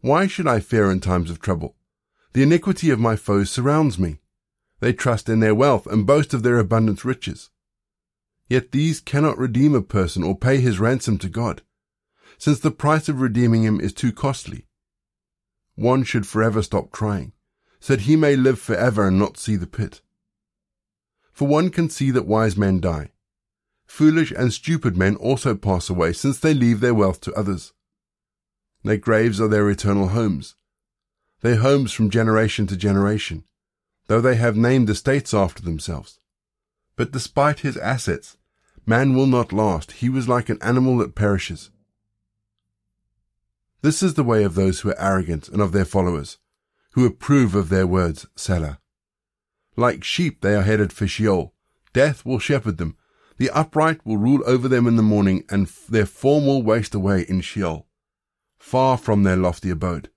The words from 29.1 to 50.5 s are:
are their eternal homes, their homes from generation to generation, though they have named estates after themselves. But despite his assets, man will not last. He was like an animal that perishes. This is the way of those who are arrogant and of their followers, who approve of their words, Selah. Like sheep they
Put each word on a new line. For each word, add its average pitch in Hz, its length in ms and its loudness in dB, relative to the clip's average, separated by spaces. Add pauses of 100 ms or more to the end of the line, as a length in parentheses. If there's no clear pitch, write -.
are 110 60 2
their 104 220 2
eternal 101 400 0
homes, 98 460 -4 (840)
their 117 160 2
homes 131 340 2
from 107 180 0
generation 110 580 0
to 98 100 -4
generation, 98 680 0 (640)
though 113 140 2
they 127 140 2
have 117 200 0
named 120 340 2
estates 131 440 -2
after 98 280 0
themselves. 80 580 -10 (760)
But - 160 -6
despite 143 500 -2
his 131 160 -6
assets, - 600 -6 (480)
man 127 300 2
will 135 120 4
not 127 240 2
last. 95 420 -2
He 120 160 -4
was 127 200 -4
like 123 200 0
an 107 120 -4
animal 127 380 2
that - 160 -4
perishes. 101 560 -4 (2000)
This 156 200 0
is 180 120 0
the 143 100 0
way 113 200 4
of 87 120 0
those 95 260 0
who 101 80 -2
are - 120 -4
arrogant 90 480 -2
and 101 120 -2
of 92 100 0
their 95 140 2
followers, 87 520 -2 (540)
who 127 140 2
approve 120 500 2
of 92 140 0
their 95 180 2
words, 87 380 0 (100)
Selah. 78 440 -4 (960)
Like 117 280 -2
sheep - 380 -4
they 101 140 2